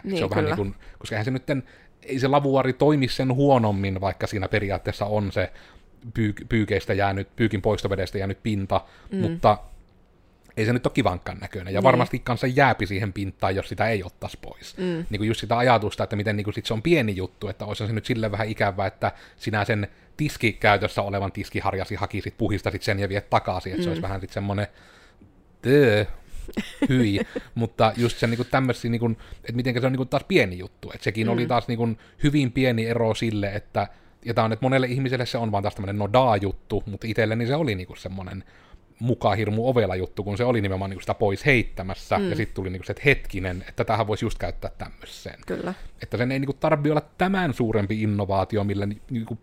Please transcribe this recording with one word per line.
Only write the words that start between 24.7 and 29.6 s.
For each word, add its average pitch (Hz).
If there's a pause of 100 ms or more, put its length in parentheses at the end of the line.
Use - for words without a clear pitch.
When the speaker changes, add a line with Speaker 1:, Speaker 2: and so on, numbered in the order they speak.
Speaker 2:
"Tö, 117 (840)
hyi." 113 (180)
Speaker 1:
<laughs> -
Speaker 2:
Mutta 113
just 117
se 127
niinku 117
tämmösiä 127
niinku, 117 (340)
et 113
mitenkä 123